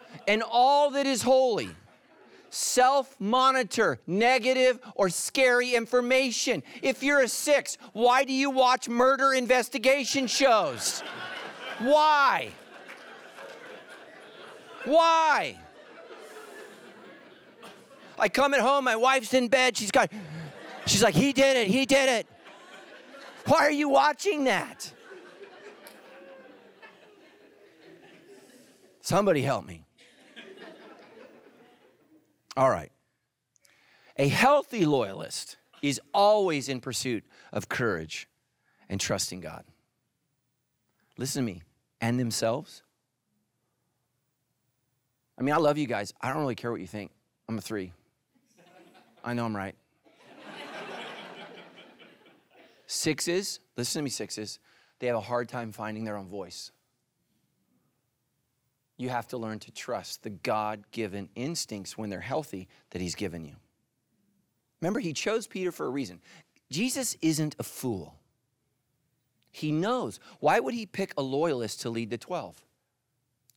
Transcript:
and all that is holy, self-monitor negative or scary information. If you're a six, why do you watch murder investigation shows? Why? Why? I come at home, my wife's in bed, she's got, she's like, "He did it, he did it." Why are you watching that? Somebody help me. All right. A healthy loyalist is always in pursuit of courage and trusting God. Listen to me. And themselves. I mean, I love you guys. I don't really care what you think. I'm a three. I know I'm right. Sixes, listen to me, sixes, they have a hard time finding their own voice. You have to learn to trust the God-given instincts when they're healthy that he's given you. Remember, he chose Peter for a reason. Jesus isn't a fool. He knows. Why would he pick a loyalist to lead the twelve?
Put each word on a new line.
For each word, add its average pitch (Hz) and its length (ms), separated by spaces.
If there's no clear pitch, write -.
and 214 160
all 269 480
that 269 160
is 262 160
holy, 233 520
self-monitor 247 1500
negative 254 720
or 190 160
scary 247 640
information. 240 880
If 269 180
you're 277 200
a 240 60
six, - 520
why 247 320
do 262 80
you 269 180
watch 254 360
murder 262 460
investigation 254 920
shows? 202 760
Why? 269 720
Why? 311 720
I 214 100
come 277 240
at 269 60
home, 269 240
my 240 120
wife's 247 380
in 254 140
bed, 254 280
she's 208 140
got, 214 220
she's - 160
like, 202 140
"He 262 180
did 269 240
it, 226 100
he 254 180
did 269 240
it." 226 180
Why 294 200
are 302 60
you 294 180
watching 294 540
that? 226 500
Somebody 175 400
help 120 240
me. 82 180
All 135 140
right. 85 220
A 143 140
healthy 240 560
loyalist 113 720
is 143 180
always 196 560
in 131 100
pursuit 123 460
of 104 160
courage 87 600
and 98 140
trusting 92 400
God. 78 240
Listen 131 280
to 107 60
me. 85 120
And 120 200
themselves. 117 640
I 120 40
mean, 139 120
I 151 40
love 147 200
you 147 100
guys. 110 340
I 123 80
don't 147 120
really 127 140
care 120 140
what 98 120
you 92 60
think. 104 240
I'm 113 100
a 101 40
three. 95 320
I 120 100
know 120 120
I'm 110 100
right. 98 200
Sixes, 175 760
listen 123 220
to 151 40
me, 135 60
sixes, - 500
they 127 80
have 120 80
a 110 60
hard 120 260
time 117 240
finding 107 320
their 104 140
own 98 100
voice. 92 440
You 123 100
have 120 220
to 127 80
learn 110 220
to - 120
trust - 520
the 113 60
God-given 107 1080
instincts 120 640
when 110 120
they're 90 100
healthy 104 480
that 90 120
he's 90 140
given 85 300
you. 73 100
Remember, 202 180
he 170 140
chose 214 340
Peter 180 240
for 160 140
a 135 40
reason. 110 320
Jesus 247 520
isn't 156 380
a 110 40
fool. 95 560
He 151 180
knows. 175 480
Why 170 180
would 262 140
he 226 120
pick - 300
a 143 60
loyalist 135 600
to 120 80
lead 117 200
the 117 80
twelve? - 480